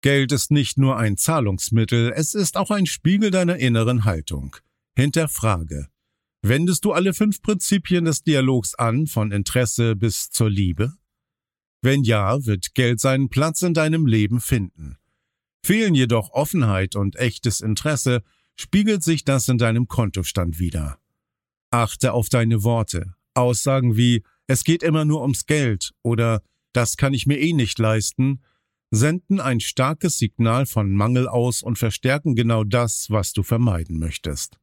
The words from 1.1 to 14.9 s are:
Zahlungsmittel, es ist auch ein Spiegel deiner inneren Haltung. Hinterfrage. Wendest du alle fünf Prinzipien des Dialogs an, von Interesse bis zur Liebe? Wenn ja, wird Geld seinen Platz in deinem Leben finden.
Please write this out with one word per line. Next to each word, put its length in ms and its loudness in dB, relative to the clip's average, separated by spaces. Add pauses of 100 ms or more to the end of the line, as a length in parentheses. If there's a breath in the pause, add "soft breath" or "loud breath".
Zahlungsmittel, 960 0
es 200 -4
ist 220 -2
auch 140 -2
ein 140 2
Spiegel 460 0
deiner 260 0
inneren 480 2
Haltung. 500 -4 (400)
Hinterfrage. 920 -2 (560)
Wendest 420 0
du 80 2
alle 200 2
fünf 280 0
Prinzipien 640 0
des 180 -2
Dialogs 520 2
an, 320 0
von 240 -2
Interesse 640 0
bis 340 -2
zur 200 0
Liebe? 440 0 (880)
Wenn 220 2
ja, 420 2
wird 300 -4
Geld 240 2
seinen 300 0
Platz 340 0
in 100 0
deinem 320 2
Leben 340 2
finden. 580 -4 (680)